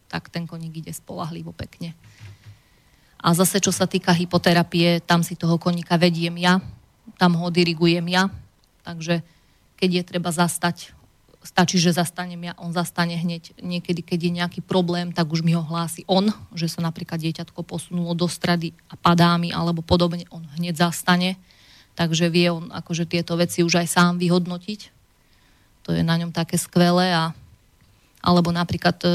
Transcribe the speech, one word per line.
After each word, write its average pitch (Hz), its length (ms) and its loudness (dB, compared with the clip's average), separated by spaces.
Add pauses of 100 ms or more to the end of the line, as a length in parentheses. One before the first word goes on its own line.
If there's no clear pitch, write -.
tak - 200 -10
ten 170 160 -8
koník 165 320 -12
ide 160 160 -12
spoľahlivo 165 600 -12
pekne. - 440 -14 (1200)
A 170 160 2
zase, 185 240 2
čo 185 160 -2
sa 180 160 0
týka 185 240 2
hypoterapie, 170 880 2
tam 170 240 2
si - 80 -8
toho 165 240 0
koníka 175 400 0
vediem 170 400 2
ja, 180 240 4 (560)
tam 175 240 4
ho 175 80 -2
dirigujem 170 560 2
ja, 185 240 2 (560)
takže 170 400 -4 (500)
keď 185 160 2
je 175 140 0
treba 175 240 -4
zastať, 170 640 -2 (480)
stačí, - 340 0
že 175 160 4
zastanem 175 480 -4
ja, 175 160 -10
on 175 160 -10
zastane 170 460 -2
hneď. 170 400 -6
Niekedy, 175 440 -4
keď 175 200 -4
je 175 100 0
nejaký 175 300 -4
problém, 175 480 0
tak 170 180 0
už 165 140 -2
mi 165 120 2
ho 170 80 2
hlási 165 440 -6
on, 196 240 2 (240)
že 170 120 -4
sa 165 160 -4
napríklad 165 380 -6
dieťatko 165 420 -6
posunulo 175 520 -6
do 170 120 0
strady 165 460 -2 (180)
a - 60 -20
padá 170 420 4
mi, 170 120 -2
alebo 170 320 -2
podobne, 175 480 0
on 165 160 -16 (100)
hneď 170 240 -4
zastane. 180 560 0 (580)
Takže 165 340 0
vie 175 240 4
on 165 180 -6
akože 170 380 -6
tieto 170 300 -2
veci 175 260 0
už 170 180 2
aj 170 80 -2
sám 175 280 4
vyhodnotiť. 180 640 -2 (1040)
To 170 120 -6
je 165 100 0
na 165 140 0
ňom 170 120 -4
také 165 280 -2
skvelé. 175 560 2
A, 160 180 0 (880)
alebo 175 300 4
napríklad, 175 500 0
e, - 160 0